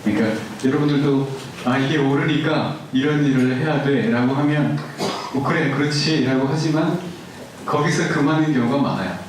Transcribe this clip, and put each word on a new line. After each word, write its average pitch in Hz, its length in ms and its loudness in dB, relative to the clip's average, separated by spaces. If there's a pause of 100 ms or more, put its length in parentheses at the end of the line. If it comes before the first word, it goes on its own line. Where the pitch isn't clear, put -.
그러니까 107 360 0 (240)
여러분들도 139 640 2 (360)
"아, 127 120 2
이게 139 200 0
옳으니까 147 800 0 (160)
이런 143 320 2
일을 127 320 2
해야 151 260 0
돼"라고 123 500 2
하면 147 440 2 (560)
"뭐, - 100 0
그래, 139 280 0
그렇지"라고 139 800 0
하지만 156 480 0 (680)
거기서 151 440 0
그만인 151 440 2
경우가 123 280 2
많아요. 98 360 -2 (120)